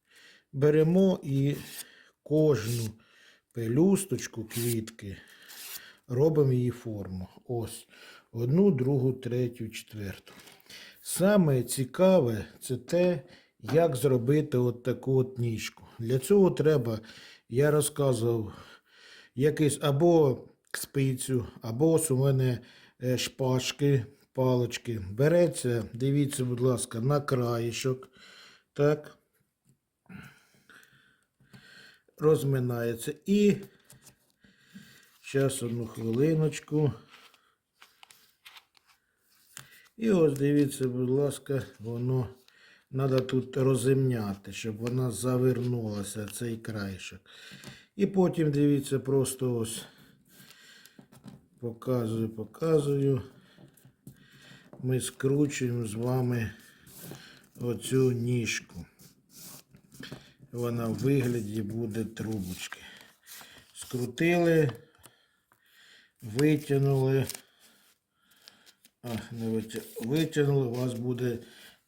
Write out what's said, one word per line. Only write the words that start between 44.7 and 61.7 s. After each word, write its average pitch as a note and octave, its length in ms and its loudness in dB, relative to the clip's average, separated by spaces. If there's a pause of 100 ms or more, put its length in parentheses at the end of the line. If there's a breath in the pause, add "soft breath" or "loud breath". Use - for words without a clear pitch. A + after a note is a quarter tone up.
вона B2 340 -2
завернулася, A#2+ 1200 -2
цей A#2 240 -8
краєшок. G2+ 640 -10 (760 loud breath)
І G3+ 100 2
потім, F3 460 2
дивіться, C#3+ 480 2
просто C3 560 0
ось A2 300 -6 (1700 loud breath)
показую, A2+ 720 -4
показую. C#3 920 0 (1600 loud breath)
Ми B2+ 180 0
скручуємо C3 840 -2
з G#2 80 -8
вами A#2+ 580 -2 (1120 loud breath)
оцю B2 500 0
ніжку. A#2 720 -4 (1700 loud breath)
Вона A#2 360 -4
в A2 60 -2
вигляді A#2 680 0
буде A2 440 -6